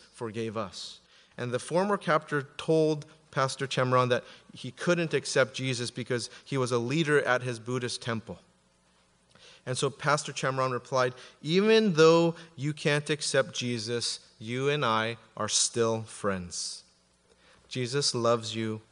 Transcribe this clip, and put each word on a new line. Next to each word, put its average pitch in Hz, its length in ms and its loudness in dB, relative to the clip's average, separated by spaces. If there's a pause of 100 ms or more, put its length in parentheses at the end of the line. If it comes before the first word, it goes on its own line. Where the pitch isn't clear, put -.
(120)
forgave 113 460 -8
us. - 420 -10 (380)
And 120 140 -6
the 123 80 -2
former 196 380 0
captor 151 500 -2 (100)
told 156 480 2 (240)
Pastor 135 380 -2
Chamron 127 420 2
that 120 140 2 (280)
he - 200 -12
couldn't 170 420 0
accept 131 400 0
Jesus 123 380 -4
because 120 400 -6 (120)
he 139 140 -4
was 127 140 0
a 123 80 2
leader 143 420 2
at 123 220 2
his 123 160 -6
Buddhist 123 420 -6
temple. 110 380 -6 (1300)
And 127 100 -4
so 139 140 0
Pastor 147 420 0
Chamron 131 380 0
replied, 127 420 0 (300)
"Even 208 500 4
though 165 400 8 (220)
you 143 180 -4
can't 147 380 0
accept 139 420 0
Jesus, 120 680 -4 (180)
you 123 300 -2
and 147 140 0
I 113 340 0 (200)
are 107 100 -2
still 113 540 0
friends. 95 800 -6 (880)
Jesus 131 460 -2
loves 117 400 2
you, 110 260 -4 (100)